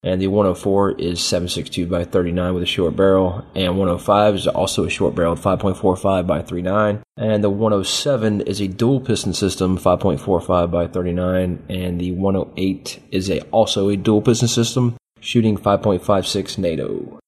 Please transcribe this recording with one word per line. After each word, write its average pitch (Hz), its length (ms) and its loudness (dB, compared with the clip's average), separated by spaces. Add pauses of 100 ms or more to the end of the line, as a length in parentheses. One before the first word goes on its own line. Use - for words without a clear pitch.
And 92 160 0
the 95 60 0
one 101 180 4
oh 90 80 2
four 98 380 2
is 87 320 -4
seven 90 240 -2
six 87 220 -6
two 90 180 -4
by 87 160 -2
thirty-nine 90 500 0
with 87 100 -2
a - 20 -2
short 85 320 0
barrel. 95 480 2 (100)
And 92 220 0
one 95 100 0
oh 87 100 0
five 104 380 4
is 90 120 -2
also - 360 0
a 82 60 -2
short - 260 -2
barrel, 85 220 0
five 92 220 0
point 95 180 -2
four 92 180 2
five 95 320 0
by 82 140 0
three 90 200 -8
nine. 104 400 0 (140)
And 107 260 0
the 104 80 2
one 107 220 0
oh 98 120 2
seven 110 580 0
is 98 180 -4
a 101 80 -2
dual 117 320 2
piston 101 340 -2
system, 92 440 0
five 90 240 4
point 82 180 0
four 87 220 0
five 87 280 2
by 85 180 0
thirty-nine. 90 840 -2
And 90 320 -4
the 90 100 -4
one 95 240 0
oh - 220 -2
eight - 440 -4 (100)
is 95 180 -2
a, 82 100 0 (120)
also 104 360 2
a 104 80 2
dual 104 260 2
piston 117 280 2
system, 120 480 0 (240)
shooting 110 340 2
five 98 260 0
point 95 220 0
five 98 240 0
six - 300 -4
nato. 82 600 -4 (100)